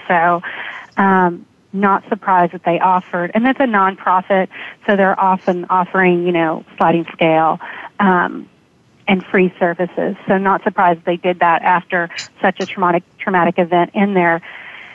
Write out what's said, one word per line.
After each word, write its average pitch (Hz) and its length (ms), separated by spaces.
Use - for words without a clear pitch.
So, 175 340
um, 185 480
not 196 360
surprised 185 440
that 185 100
they 170 160
offered, 180 560
and 226 100
it's 262 140
a 277 40
nonprofit, 190 840
so 208 80
they're 190 240
often 185 500
offering, 180 560
you 180 60
know, 165 340
sliding 165 360
scale, 160 460
um, 185 500
and 190 180
free 185 340
services. 180 560
So 196 100
not 196 260
surprised 175 420
they 175 120
did 180 220
that 170 220
after 180 480
such 196 180
a 196 60
traumatic, 180 380
traumatic 180 400
event 175 340
in 202 200
their, 170 280